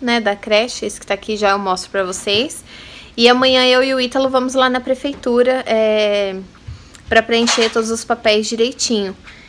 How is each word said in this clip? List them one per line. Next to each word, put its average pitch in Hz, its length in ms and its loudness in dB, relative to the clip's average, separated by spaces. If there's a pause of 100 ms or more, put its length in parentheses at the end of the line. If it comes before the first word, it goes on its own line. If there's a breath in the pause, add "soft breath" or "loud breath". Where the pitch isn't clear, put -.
né, 240 200 0
da 208 140 0
creche, 214 500 -2
esse 208 140 -8
que - 80 -20
tá 202 80 -4
aqui 208 220 -6
já 202 140 2
eu 196 80 2
mostro 190 320 -4
pra 196 120 -2
vocês. 202 640 -4 (520 loud breath)
E 233 120 6
amanhã 254 360 4
eu 254 200 4
e 269 100 0
o 262 60 0
Ítalo 262 280 0
vamos 254 260 0
lá 262 140 2
na 254 120 -2
prefeitura, 254 840 0
é, 214 680 0 (760 loud breath)
pra 220 140 6
preencher 233 480 0
todos 226 200 -2
os 226 140 -4
papéis 220 440 0
direitinho. 220 680 -2 (320 loud breath)